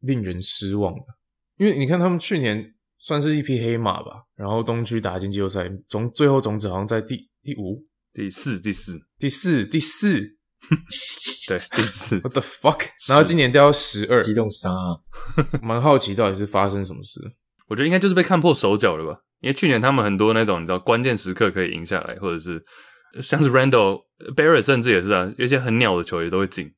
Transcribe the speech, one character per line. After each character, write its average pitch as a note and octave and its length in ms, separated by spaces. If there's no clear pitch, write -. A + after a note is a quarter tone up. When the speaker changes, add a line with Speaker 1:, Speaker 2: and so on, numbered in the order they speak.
Speaker 1:
令 B2+ 220
人 F2+ 180
失 G2 360
望 G2 180
的？ - 80
因 G3+ 80
为 F3+ 100
你 C3+ 100
看 F3 140
他 F3 80
们 F3 100
去 E3+ 200
年 A2 360
算 D3 220
是 D3+ 160
一 D3 60
匹 B2+ 180
黑 A#2 160
马 A2 260
吧， - 220
然 G2+ 140
后 A2 140
东 A#2 200
区 A2+ 160
打 F#2+ 200
进 G2 120
季 G2+ 120
后 G2 40
赛， F#2 240
种-， A2+ 280
最 D3 120
后 C3+ 140
种 G#2+ 180
子 G#2 100
好 F2+ 80
像 G2+ 120
在 A2+ 100
第， A#2+ 300
第 A2 140
五？ G#2 280
Speaker 2:
第 G2+ 160
四、 A2 280
第 G2+ 140
四。 - 260
Speaker 1:
第 C#3+ 100
四、 C#3+ 380
第 D#3+ 120
四。 - 600
Speaker 2:
<laughs> - 580
对， F#2 140
第 A2 100
四。 G#2+ 380
Speaker 1:
What B2+ 120
the C3+ 80
fuck？ - 460
然 C3+ 120
后 D3+ 40
今 E3+ 140
年 C3 160
掉 C#3+ 140
到 D3 60
十 G#2+ 340
二。 A#2+ 160
Speaker 3:
激 A2 100
动 A2 180
杀 - 200
啊。 F2+ 260
Speaker 1:
<laughs> C#3 320
蛮 A2+ 220
好 C#3+ 160
奇 G2+ 160
到 G#2 160
底 G2 40
是 G2+ 120
发 G2+ 200
生 G2+ 160
什 F#2 140
么 G2 80
事。 - 160
Speaker 2:
我 G#2+ 80
觉 B2 60
得 D3 40
应 E3+ 60
该 F#3 60
就 F#3+ 100
是 F#3 60
被 F3+ 80
看 E3+ 180
破 D#3 140
手 G#2 220
脚 G2+ 220
了 D#2+ 120
吧， D2+ 80
因 - 80
为 C#3 60
去 F#3+ 120
年 B2+ 140
他 B2+ 100
们 C3 140
很 G#2 100
多 G#2+ 200
那 A2+ 100
种， F#2+ 160
你 E2 60
知 F2 40
道， F#2 80
关 A#2 240
键 B2+ 140
时 F#2 160
刻 G2+ 180
可 F#2 140
以 E2 60
赢 E2 120
下 E2+ 200
来， - 140
或 G2 140
者 E2+ 80
是 E2 240
像 C#3 200
是 C#3+ 60
Randle，Barrett C3 1120
甚 B2 220
至 A#2+ 80
也 F#2 120
是 G2 80
啊， F#2+ 280
有 A#2+ 80
一 - 20
些 C3+ 100
很 A#2+ 200
鸟 G#2+ 180
的 F2 80
球 E2+ 180
也 E2+ 60
都 F#2 120
会 G2 60
进， E2+ 320